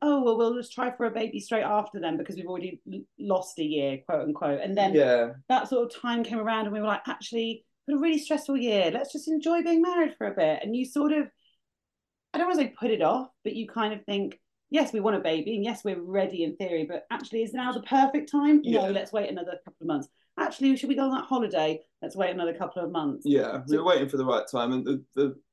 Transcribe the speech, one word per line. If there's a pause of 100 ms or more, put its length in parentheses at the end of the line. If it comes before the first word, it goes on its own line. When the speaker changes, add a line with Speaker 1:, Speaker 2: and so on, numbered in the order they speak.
Speaker 1:
"Oh,
well,
we'll
just
try
for
a
baby
straight
after
then
because
we've
already (120)
l-, (180)
lost
a
year,
quote
unquote."
And
then
Speaker 2:
Yeah. (160)
Speaker 1:
that
sort
of
time
came
around
and
we
were
like,
"Actually, (220)
it's
a
really
stressful
year.
Let's
just
enjoy
being
married
for
a
bit."
And
you
sort
of, (1040)
I
don't
wanna
say
put
it
off, (160)
but
you
kind
of
think, (300)
"Yes,
we
want
a
baby,
and
yes,
we're
ready
in
theory,
but
actually,
is
now
the
perfect
time?
No,
Speaker 2:
Yeah.
Speaker 1:
let's
wait
another
couple
of
months. (280)
Actually,
should
we
go
on
that
holiday? (200)
Let's
wait
another
couple
of
months."
Speaker 2:
Yeah,
we
Speaker 1:
So
Speaker 2:
were
waiting
for
the
right
time,
and
the, (120)
the, (180)